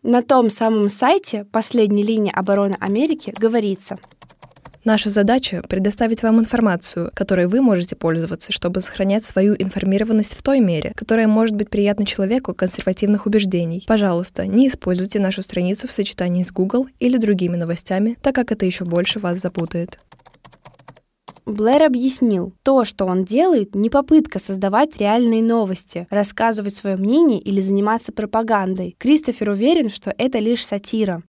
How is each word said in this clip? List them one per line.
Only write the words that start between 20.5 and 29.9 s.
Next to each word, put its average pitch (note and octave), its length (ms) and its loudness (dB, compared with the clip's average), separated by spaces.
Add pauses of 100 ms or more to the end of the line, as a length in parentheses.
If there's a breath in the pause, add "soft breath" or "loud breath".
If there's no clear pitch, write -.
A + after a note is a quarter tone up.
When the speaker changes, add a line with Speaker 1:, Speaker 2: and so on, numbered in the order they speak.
Speaker 1:
Блэр A3+ 400 2
объяснил, A#3+ 680 2 (100)
то, C4+ 220 4
что - 220 -4
он F#3 180 0
делает, A#3+ 500 2
не G#3 140 0
попытка D4 500 2
создавать G3 600 0
реальные A3+ 440 2
новости, G3+ 680 -2
рассказывать G#3 640 0
свое F#3+ 240 -4
мнение A#3+ 420 4
или G3 220 0
заниматься G3+ 500 0
пропагандой. G3+ 840 -2
Кристофер B3 500 2
уверен, A#3 400 2
что - 300 -8